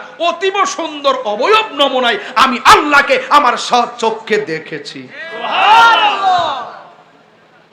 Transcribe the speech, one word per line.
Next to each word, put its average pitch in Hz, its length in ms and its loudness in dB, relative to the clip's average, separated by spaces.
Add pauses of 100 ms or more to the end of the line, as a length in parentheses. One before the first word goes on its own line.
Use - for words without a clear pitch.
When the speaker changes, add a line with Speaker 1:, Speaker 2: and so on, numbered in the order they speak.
(180)
Speaker 1:
অতীব 370 460 -2
সুন্দর 294 500 -4 (100)
অবয়ব 311 480 0
নমুনায় 254 460 0 (160)
আমি 247 300 2
আল্লাহকে 285 680 4
আমার 254 260 2
সচক্ষে 220 800 -2
দেখেছি। 156 720 -8
Speaker 2:
সুবহানাল্লাহ। 403 1200 2 (1400)